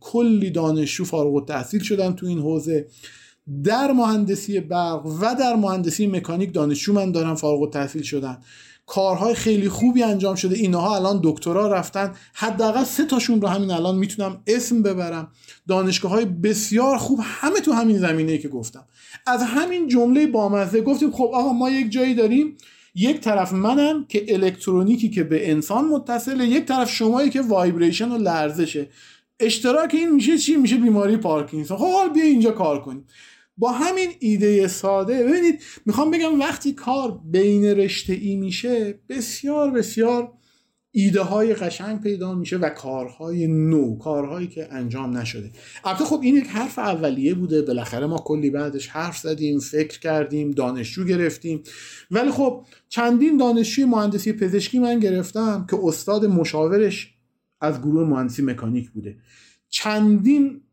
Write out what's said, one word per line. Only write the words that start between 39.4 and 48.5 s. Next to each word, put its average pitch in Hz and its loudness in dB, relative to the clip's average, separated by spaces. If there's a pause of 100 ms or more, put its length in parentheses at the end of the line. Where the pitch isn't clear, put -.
بسیار 240 0 (580)
ایده 196 2
های 208 2
قشنگ 202 -6
پیدا 185 -4
می‌شه 180 -4
و 175 0
کارهای 147 -6
نو، 156 2
کارهایی 151 -6
که 160 -12
انجام 123 -6
نشده. 113 -10 (340)
البته 190 -2
خب، 294 -2
این 262 4
یک 269 2
حرف 233 -6
اولیه 160 0
بوده، 160 0
بالاخره 123 -4
ما 165 -4
کلی 151 -2